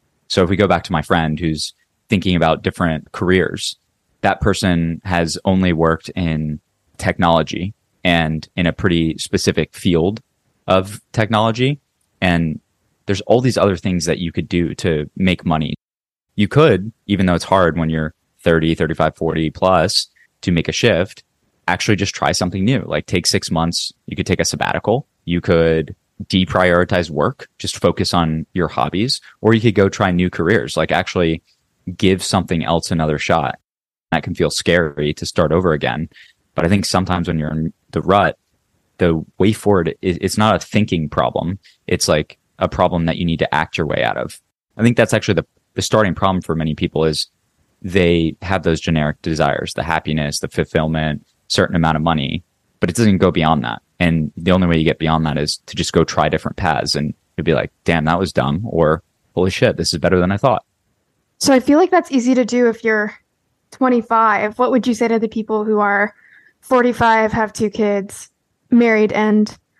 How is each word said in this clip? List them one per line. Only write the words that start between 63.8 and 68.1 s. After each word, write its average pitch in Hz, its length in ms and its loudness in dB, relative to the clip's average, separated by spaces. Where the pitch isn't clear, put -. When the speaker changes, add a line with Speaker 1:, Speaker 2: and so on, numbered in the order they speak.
Speaker 2:
What 247 120 0
would 254 160 0
you 247 60 2
say 233 140 0
to 226 120 0
the 226 80 -2
people 220 360 -4
who 214 160 0
are 202 340 0
forty-five, 226 720 2
have 214 220 -4
two 214 160 -2
kids, 202 600 -4